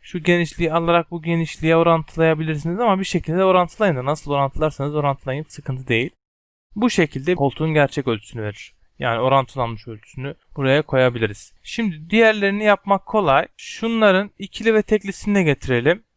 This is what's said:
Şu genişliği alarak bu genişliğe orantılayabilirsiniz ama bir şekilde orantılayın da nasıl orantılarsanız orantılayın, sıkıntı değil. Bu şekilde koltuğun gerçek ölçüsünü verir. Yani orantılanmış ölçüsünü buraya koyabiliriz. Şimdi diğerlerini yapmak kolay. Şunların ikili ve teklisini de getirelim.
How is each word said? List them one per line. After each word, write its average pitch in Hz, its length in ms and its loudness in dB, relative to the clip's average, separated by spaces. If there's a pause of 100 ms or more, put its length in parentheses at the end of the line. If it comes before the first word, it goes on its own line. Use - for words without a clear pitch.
Şu - 180 -12
genişliği 170 540 0
alarak 170 380 0
bu 170 120 -10
genişliğe 165 540 0
orantılayabilirsiniz 160 1040 0
ama 202 200 2
bir 196 40 -2
şekilde 175 400 -2
orantılayın 185 520 2
da 127 80 -6
nasıl 143 260 -4
orantılarsanız 143 640 -2
orantılayın, 143 540 -4
sıkıntı 131 400 -10
değil. 123 220 0 (640)
Bu 220 160 2
şekilde 160 440 0
koltuğun 156 400 -2
gerçek 143 340 0
ölçüsünü 113 340 -6
verir. - 320 -12 (240)
Yani 117 220 -2
orantılanmış 127 680 -2
ölçüsünü 127 460 -14 (220)
buraya 139 260 2
koyabiliriz. 120 800 -2
Şimdi 170 480 -6
diğerlerini 214 540 2
yapmak 196 420 2
kolay. 165 500 2
Şunların 208 840 0
ikili 208 360 -2
ve 214 80 4
teklisini 202 520 -2
de 196 80 4
getirelim. 135 640 0 (120)